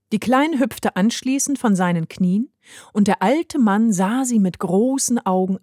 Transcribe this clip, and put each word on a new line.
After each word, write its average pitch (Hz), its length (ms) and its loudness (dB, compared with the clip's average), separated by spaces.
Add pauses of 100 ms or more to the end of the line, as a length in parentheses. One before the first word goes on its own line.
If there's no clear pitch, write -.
(140)
Die 208 60 -2
Kleine 269 400 0
hüpfte 233 360 -2
anschließend 262 600 -2
von 208 180 0
seinen 175 320 0
Knien, 196 460 -2 (400)
und 208 140 2
der - 140 0
alte 294 360 0
Mann 220 340 2
sah 208 340 0
sie 240 140 0
mit 185 200 0
großen 233 640 0
Augen 185 380 0